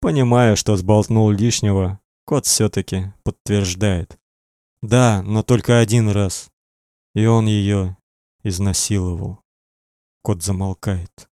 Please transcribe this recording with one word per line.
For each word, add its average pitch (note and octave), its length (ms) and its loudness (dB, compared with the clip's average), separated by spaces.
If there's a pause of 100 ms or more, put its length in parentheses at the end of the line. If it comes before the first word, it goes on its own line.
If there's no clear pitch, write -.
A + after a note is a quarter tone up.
Понимая, A#2+ 540 2
что G#2 220 0
сболтнул G#2+ 540 2
лишнего, G2+ 680 0 (260)
кот C#3+ 200 -2
все-таки G2 680 -2 (120)
подтверждает: F#2+ 960 -2 (640)
"Да, A2+ 400 2
но G#2+ 180 -2
только A#2+ 380 2
один A2+ 300 2
раз. G2+ 420 -4 (640)
И G#2+ 100 2
он A2+ 220 4
ее G2+ 480 0 (480)
изнасиловал". F2+ 960 -4 (840)
Кот F#2 220 -4
замолкает. F#2+ 920 -6